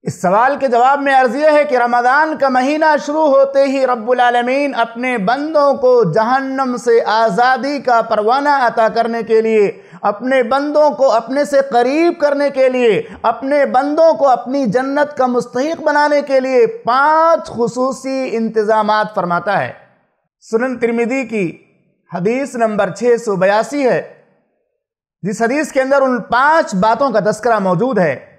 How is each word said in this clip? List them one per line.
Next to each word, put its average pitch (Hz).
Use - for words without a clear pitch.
इस -
सवाल 226
के 269
जवाब 254
में 277
अर्ज़ 262
यह 302
है 294
कि 254
रमज़ान 247
का 277
महीना 294
शुरू 302
होते 277
ही 269
रब्बुल 247
आलमीन 247
अपने 233
बंदों 285
को 254
जहन्नम 262
से 233
आज़ादी 233
का 233
परवाना 233
अता 233
करने 233
के 226
लिए, 220
अपने 254
बंदों 294
को 269
अपने 254
से 277
करीब 277
करने 285
के 262
लिए, 240
अपने 269
बंदों 294
को 277
अपनी 254
जन्नत 277
का 262
मुस्तहिक 247
बनाने 294
के 269
लिए 254
पांच 311
खुसूसी 254
इंतज़ामात 214
फरमाता 175
है। 123
सुनन 247
तिरमिज़ी 233
की 220
हदीस 240
नंबर 208
छः 233
सौ 220
बयासी 220
है, 202
जिस 196
हदीस 269
के 277
अंदर 269
उन 254
पांच 285
बातों 226
का 208
तज़किरा 214
मौजूद 190
है। 151